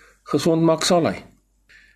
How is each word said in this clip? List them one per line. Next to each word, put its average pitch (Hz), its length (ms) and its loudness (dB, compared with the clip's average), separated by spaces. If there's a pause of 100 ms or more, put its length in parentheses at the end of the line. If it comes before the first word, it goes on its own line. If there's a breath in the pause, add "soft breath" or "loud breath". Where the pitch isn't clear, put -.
(240 soft breath)
gesond 165 380 0
maak, 160 220 0
sal 175 220 2
hy. 95 100 -2 (800 soft breath)